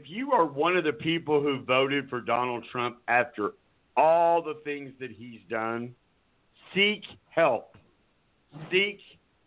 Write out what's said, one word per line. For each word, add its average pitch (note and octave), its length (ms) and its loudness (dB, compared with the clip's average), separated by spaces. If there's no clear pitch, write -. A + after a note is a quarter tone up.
you B3 260 -6
are F#3 140 4
one D#3 320 0
of E3 60 0
the D3+ 100 0
people D3+ 480 0
who C#3 200 0
voted C3+ 460 0
for A#2+ 140 -6
Donald A#2 500 -2
Trump A#2+ 360 -4
after A#2+ 420 0
all E3+ 440 4
the D3+ 220 -10
things C#3+ 340 -10
that B2+ 120 -12
he's A2+ 300 -18
done, A#2 440 -4
seek G3+ 280 2
help. C3+ 400 2
Seek G3+ 300 0